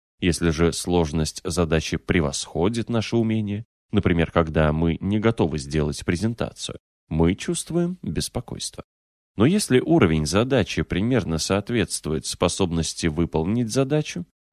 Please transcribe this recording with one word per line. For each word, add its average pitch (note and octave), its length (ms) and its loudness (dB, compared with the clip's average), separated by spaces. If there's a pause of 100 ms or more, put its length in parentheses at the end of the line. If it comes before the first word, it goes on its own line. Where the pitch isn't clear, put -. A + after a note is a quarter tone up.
(200)
Если E2+ 300 2
же D#2+ 220 2
сложность D#2+ 720 0
задачи E2 520 0
превосходит F2 920 -2
наше A#2 280 -2
умение, A2 480 0 (260)
например, F2 400 2
когда D#2 420 2
мы D#2+ 280 0
не G2+ 180 0
готовы G#2+ 400 0
сделать D2 460 -4
презентацию, - 760 -4 (300)
мы E2 260 4
чувствуем F3 680 -4
беспокойство. - 840 -8 (520)
Но G#2 100 4
если F3+ 340 4
уровень E2 460 4
задачи A2 560 0
примерно F2+ 560 -2
соответствует F#2+ 840 -2
способности E2+ 840 -2
выполнить F2 600 0
задачу, D3 540 -2 (280)